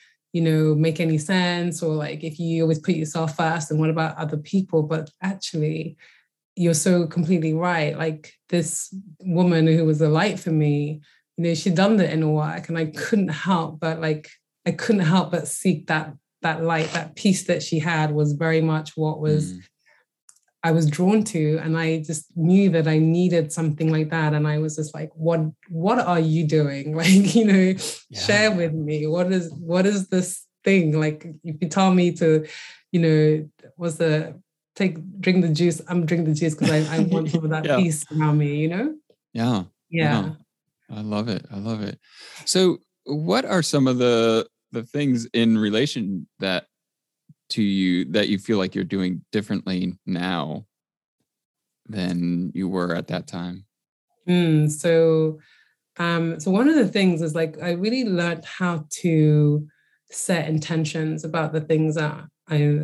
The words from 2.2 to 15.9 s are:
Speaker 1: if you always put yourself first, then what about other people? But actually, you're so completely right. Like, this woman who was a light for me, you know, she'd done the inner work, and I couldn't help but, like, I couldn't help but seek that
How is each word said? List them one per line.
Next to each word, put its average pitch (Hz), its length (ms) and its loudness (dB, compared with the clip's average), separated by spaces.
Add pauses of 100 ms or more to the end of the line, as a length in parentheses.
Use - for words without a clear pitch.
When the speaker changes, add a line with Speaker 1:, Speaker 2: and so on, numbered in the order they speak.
Speaker 1:
if 156 160 -10
you 165 240 -2
always 160 160 2
put 170 160 -2
yourself 156 400 -4
first, 160 340 -2
then 151 80 0
what 156 120 2
about 160 280 -2
other 156 200 -6
people? 165 460 0
But 156 260 -4 (120)
actually, 160 760 -6 (580)
you're 170 180 2
so 175 340 2
completely 160 460 0
right. 160 440 -2
Like, 160 360 -6 (160)
this - 440 -2 (260)
woman 175 480 2
who 160 180 4
was 156 160 2
a 160 80 4
light 170 300 0
for 175 120 -4
me, 151 500 0 (360)
you 165 60 -4
know, 170 100 0
she'd 165 220 -2
done 202 220 4
the 185 140 2
inner 156 180 0
work, 151 400 -2
and 165 80 -4
I 165 100 -2
couldn't 185 420 -2
help 160 500 -2
but, 160 200 -4
like, 156 300 -4 (360)
I 175 60 -2
couldn't 208 300 0
help 170 300 2
but 175 160 -4
seek - 400 -2
that 156 260 -4 (280)